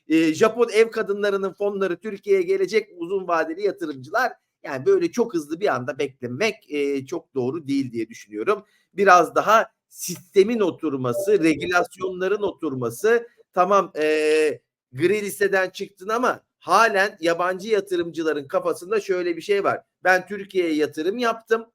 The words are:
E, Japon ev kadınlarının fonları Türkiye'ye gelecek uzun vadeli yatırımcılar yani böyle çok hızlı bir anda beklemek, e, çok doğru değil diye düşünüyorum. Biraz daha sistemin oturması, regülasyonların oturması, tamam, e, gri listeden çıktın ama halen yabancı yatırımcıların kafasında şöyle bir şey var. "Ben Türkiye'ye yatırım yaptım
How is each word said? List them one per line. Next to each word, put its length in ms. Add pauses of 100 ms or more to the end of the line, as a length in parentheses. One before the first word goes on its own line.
E, 260
Japon 400
ev 180
kadınlarının 640
fonları 460
Türkiye'ye 420
gelecek 560
uzun 300
vadeli 340
yatırımcılar 680 (320)
yani 220
böyle 260
çok 220
hızlı 260
bir 160
anda 240
beklemek, 720
e, 340
çok 300
doğru 320
değil 240
diye 180
düşünüyorum. 560 (280)
Biraz 420
daha 360 (180)
sistemin 680
oturması, 840
regülasyonların 1000
oturması, 840 (260)
tamam, 420
e, 80 (880)
gri 300
listeden 480
çıktın 400
ama 320 (180)
halen 640
yabancı 480
yatırımcıların 760
kafasında 520
şöyle 380
bir 40
şey 220
var. 180 (220)
"Ben 240
Türkiye'ye 460
yatırım 440
yaptım 580